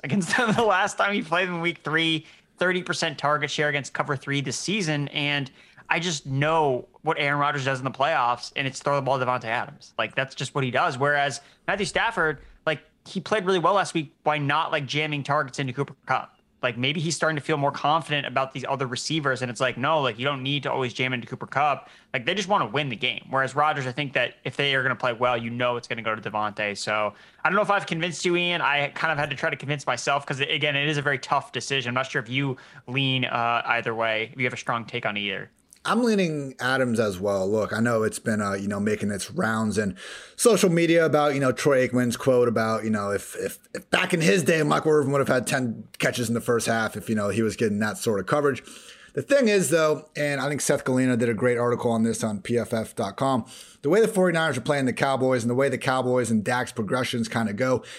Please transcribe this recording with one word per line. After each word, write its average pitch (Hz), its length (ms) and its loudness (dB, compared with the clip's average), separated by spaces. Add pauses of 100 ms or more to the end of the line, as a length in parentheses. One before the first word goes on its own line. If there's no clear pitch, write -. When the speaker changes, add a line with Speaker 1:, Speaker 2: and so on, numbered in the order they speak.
Speaker 1:
against 170 240 0
<laughs> - 80 2
them 233 160 2
the 240 100 2
last 202 360 2
time 202 160 2
he 202 80 -2
played 175 260 0
in 170 120 -4
week 170 220 -2
three, 160 440 0 (320)
thirty 180 240 0
percent 165 360 -2
target 143 320 0
share 151 180 0
against 143 260 -4
cover 143 200 -2
three 139 280 -2
this 131 160 -4
season. 156 500 -2
And 143 420 -2 (380)
I 165 120 -6
just 165 260 -6
know 139 600 0 (140)
what 151 180 -4
Aaron 147 200 -2
Rodgers 143 260 -2
does 135 140 -2
in 131 60 -8
the 131 60 -4
playoffs, 139 640 0
and 135 100 -2
it's 135 140 -6
throw 143 160 0
the 135 60 -2
ball 131 160 0
to 127 60 -2
Davante 123 200 -2
Adams. 113 540 -6
Like, 110 160 -4
that's 135 200 -4
just - 200 -8
what 139 100 0
he 127 60 -2
does. 135 280 0
Whereas 143 420 0 (260)
Matthew 196 200 -2
Stafford, 180 520 0 (280)
like, 156 160 0 (240)
he - 140 -6
played 208 260 0
really 185 140 4
well 175 140 4
last 180 200 2
week 156 280 -4
by 151 140 2
not, 147 340 0
like, 147 140 0
jamming 147 380 -2
targets 143 360 -2
into 131 140 -4
Cooper 135 220 -4 (100)
Kupp. - 300 -2 (280)
Like, 123 140 0
maybe 135 220 0
he's 151 160 -2
starting 160 220 0
to 143 60 -4
feel 156 160 0
more 139 120 0
confident 147 560 0
about 131 260 -2
these 127 160 -8
other 135 200 -2
receivers, 135 540 -2
and 123 80 -2
it's 113 100 -10
like, 123 180 0
no, 151 220 2
like, 117 180 0
you 123 60 -4
don't 139 180 -2
need 139 220 -2
to 135 80 -2
always 123 200 -2
jam 127 200 -2
into 117 160 -4
Cooper - 180 -10
Kupp. 139 440 0 (220)
Like, 127 120 -4
they 170 100 0
just 196 140 -2
wanna 185 180 2
win 135 220 -2
the 113 80 -6
game. 120 340 -4
Whereas 131 240 0
Rodgers, 147 320 2
I 123 60 -4
think 143 220 -6
that 123 280 0
if 131 140 -8
they 139 180 2
are 131 80 2
gonna 127 140 0
play 127 160 0
well, 123 240 2
you 117 140 -4
know 120 260 0
it's 117 100 -8
gonna 117 160 -6
go 110 140 -2
to 104 140 -8
Davante. 104 460 -2
So 107 360 0 (320)
I 156 40 2
don't 175 60 2
know 208 80 4
if 190 80 0
I've 196 160 0
convinced 170 380 -4
you, 175 120 2
Ian. 175 260 0
I 143 260 0
kind 160 240 -2
of 147 60 -2
had 147 120 -2
to 139 60 -6
try 160 140 -2
to 147 60 -4
convince 143 300 -6
myself 139 400 0
'cause, 135 140 -6
again, 147 340 0
it 143 140 0
is 151 80 0
a 143 60 -2
very 139 160 0
tough - 340 -2
decision. 123 380 -4
I'm 123 40 -4
not 131 160 -2
sure 139 100 -2
if 110 80 -8
you 131 280 -2 (320)
lean, 131 380 0
uh, 120 400 0
either 117 280 -2
way, 113 380 -2
if 131 60 -12
you 127 80 0
have 120 80 -2
a - 20 -8
strong 117 300 -4
take 120 200 -6
on 104 100 -2
either. 98 340 -6 (380)
Speaker 2:
I'm 214 140 2
leaning 160 560 0
Adams 127 400 2
as 101 220 0
well. 98 280 0
Look, 104 240 0
I 107 60 -2
know 113 240 2
it's 107 160 -2
been, 107 240 -2
uh, 101 120 -2
you 101 120 -4
know, 101 140 -2
making 104 320 0
its 95 180 -6
rounds 110 480 0
in 101 180 0 (380)
social 208 340 4
media 165 380 4
about, 147 280 4
you 135 40 0
know, 131 140 2
Troy 131 340 4
Aikman's 120 300 2
quote 123 320 6
about, 110 340 2
you 110 80 0
know, 101 220 0
if, - 240 -4
if, 95 240 -6 (120)
if - 180 -12
back 180 220 2
in 175 80 2
his 180 220 4
day, 160 220 4
Michael 151 260 2
Irvin 143 220 4
would 139 80 4
have 127 80 2
had 127 180 2
ten 127 380 -2 (140)
catches 123 280 0
in 117 80 -2
the 113 60 -2
first 117 260 0
half 113 300 0
if, 101 120 -8
you 113 60 0
know, 104 140 0
he 104 140 2
was 104 120 0
getting 104 240 0
that 107 200 -2
sort 107 200 0
of 95 80 -4
coverage. 143 380 0 (500)
The 139 80 -4
thing 277 240 4
is, 196 240 4
though, 156 460 2
and 143 240 -2
I 135 80 -2
think 147 120 -2
Seth 143 240 0
Galina 127 320 2
did 120 120 2
a 117 60 2
great 120 220 2
article 120 360 0
on 113 100 2
this 113 220 0
on 104 160 -4
P 117 180 0
F 113 160 -2
F 113 220 -4
dot 104 200 -4
com, 135 300 2 (400)
the 147 40 2
way 202 100 6
the 214 80 4
forty-niners 165 500 2
are 117 40 -6
playing 139 240 0
the 120 60 2
Cowboys 131 520 2
and 120 60 0
the 120 40 0
way 135 140 4
the 127 100 -2
Cowboys 127 500 2
and 110 140 2
Dak's 123 300 -2
progressions 117 560 -2
kinda 113 240 0
go, 127 320 0 (140)